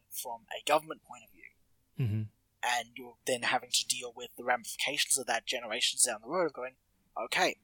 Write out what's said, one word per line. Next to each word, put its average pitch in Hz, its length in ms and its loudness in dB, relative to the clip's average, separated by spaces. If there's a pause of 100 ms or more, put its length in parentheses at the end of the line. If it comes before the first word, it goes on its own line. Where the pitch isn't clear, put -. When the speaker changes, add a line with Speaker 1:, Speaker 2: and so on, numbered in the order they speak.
(120)
Speaker 1:
from 117 300 -8 (100)
a 113 160 -8
government 156 360 2
point - 200 -18
of - 80 -20
view. - 720 -8
Speaker 2:
Mm-hmm. 107 160 2 (420)
Speaker 1:
And 120 320 0
you're 120 220 -14 (100)
then 123 160 2
having 123 280 0
to - 160 0
deal 123 280 -2
with 123 200 -12
the 120 80 -10
ramifications - 760 2
of 123 80 -6
that - 180 2
generations 120 580 0
down - 200 4
the 226 40 -16
road 170 200 2
of 139 60 -6
going, 127 200 -8 (520)
"Okay, - 380 2